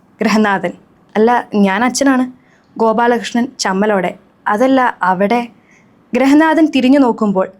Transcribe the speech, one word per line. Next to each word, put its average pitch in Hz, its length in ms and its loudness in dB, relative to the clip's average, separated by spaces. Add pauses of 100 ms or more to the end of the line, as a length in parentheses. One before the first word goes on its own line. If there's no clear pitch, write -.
(200)
ഗൃഹനാഥൻ: 196 520 0 (420)
"അല്ല, 220 160 2 (240)
ഞാൻ 196 300 0
അച്ഛനാണ്." 254 400 0 (520)
ഗോപാലകൃഷ്ണൻ 233 680 -2 (140)
ചമ്മലോടെ: 196 540 -2 (340)
"അതല്ല, 254 340 0 (220)
അവിടെ." 202 380 0 (720)
ഗൃഹനാഥൻ 302 540 2
തിരിഞ്ഞു 269 340 2
നോക്കുമ്പോൾ 220 460 0 (140)